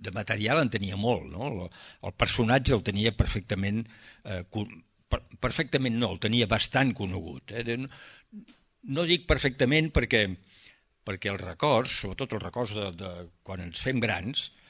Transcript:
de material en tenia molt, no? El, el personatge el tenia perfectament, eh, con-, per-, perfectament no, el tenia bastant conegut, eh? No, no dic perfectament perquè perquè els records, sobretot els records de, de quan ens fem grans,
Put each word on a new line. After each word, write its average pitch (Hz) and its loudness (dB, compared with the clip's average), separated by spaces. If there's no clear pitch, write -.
de 104 -8
material 110 2
en 110 0
tenia 98 -2
molt, 101 0
no? 113 -6
El, 92 -6
el - -14
personatge 127 2
el 101 0
tenia 104 0
perfectament, 101 -2
eh, 92 -8
con-, 101 -6
per-, 123 -2
perfectament 127 0
no, 110 2
el - -10
tenia 110 4
bastant 123 4
conegut, 92 -6
eh? 117 -2
No, 135 -8
no 170 0
dic 170 2
perfectament 143 4
perquè 113 4
perquè 98 -4
els 98 -6
records, 123 2
sobretot 110 -4
els 90 -4
records 104 -4
de, 101 -4
de 95 -8
quan 92 -8
ens 85 -6
fem 131 0
grans, 104 -2